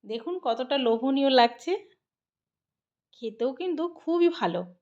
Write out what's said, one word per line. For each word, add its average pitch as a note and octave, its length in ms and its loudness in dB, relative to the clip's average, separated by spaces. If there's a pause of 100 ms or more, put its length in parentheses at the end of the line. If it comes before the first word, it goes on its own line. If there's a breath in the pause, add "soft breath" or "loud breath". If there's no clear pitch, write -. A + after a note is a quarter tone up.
দেখুন A3+ 340 -8
কতটা B3+ 400 -2
লোভনীয় C4 520 0
লাগছে, A#3+ 420 2 (1400)
খেতেও A#3 420 -6
কিন্তু E4 280 -4 (120)
খুবই E4+ 340 2
ভালো। F3+ 320 0 (220)